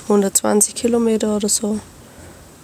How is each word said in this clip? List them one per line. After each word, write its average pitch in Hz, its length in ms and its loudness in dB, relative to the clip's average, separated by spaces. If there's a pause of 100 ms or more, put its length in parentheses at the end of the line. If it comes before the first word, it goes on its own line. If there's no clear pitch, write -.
hundertzwanzig 208 680 2
Kilometer 226 600 0
oder 208 140 -2
so. 214 300 -2 (840)